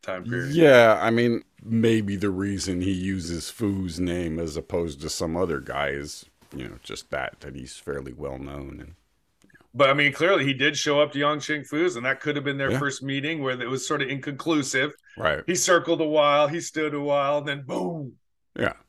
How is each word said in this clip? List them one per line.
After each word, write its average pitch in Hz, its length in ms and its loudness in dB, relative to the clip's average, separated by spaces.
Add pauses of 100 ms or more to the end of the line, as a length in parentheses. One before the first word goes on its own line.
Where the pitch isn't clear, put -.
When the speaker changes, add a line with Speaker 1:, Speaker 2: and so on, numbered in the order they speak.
Speaker 1:
time 92 220 -8
period. 117 300 -4
Speaker 2:
Yeah, 123 460 10
I 110 100 2
mean, 117 340 2 (180)
maybe 113 540 2
the 98 140 -2
reason 95 520 -2
he 98 100 0
uses 90 560 -4
Fu's 95 520 -4
name 87 380 -2
as 80 180 -6
opposed 82 440 -4
to 78 80 -10
some 82 280 -4
other 85 240 -2
guy 69 300 -4
is, 71 360 -10 (280)
you 64 140 -10
know, - 140 -16
just - 280 -14
that, 67 300 -8
that 67 140 -16
he's 65 220 -14
fairly 67 360 -10
well 67 260 -10
known. 69 420 -12
And 76 140 -20 (760)
Speaker 1:
But, 135 160 4
I 139 60 4
mean, 143 180 2
clearly 165 320 2
he 139 80 0
did 143 240 2
show 147 240 2
up 147 120 2
to 139 80 -4
Yang 147 200 0
Cheng 147 240 -6
Fu's, 151 320 -2
and 120 80 -8
that 131 160 -2
could 147 160 -2
have 139 80 -6
been 139 140 -2
their 135 140 0
Speaker 2:
Yeah. 135 80 0
Speaker 1:
first 139 220 -4
meeting 139 400 -4
where 127 160 -2
it 120 120 -6
was 131 160 -6
sort 143 160 -2
of 131 60 -4
inconclusive. 139 840 -2 (240)
Speaker 2:
Right. 78 300 -2
Speaker 1:
He 175 80 -2
circled 170 480 2
a 156 40 0
while, 147 420 4
he 165 120 -4
stood 151 320 -4
a 147 80 -4
while, 143 380 2
and 143 100 -6
then 143 140 -6
boom. 151 520 -6 (440)
Speaker 2:
Yeah. - 160 0 (140)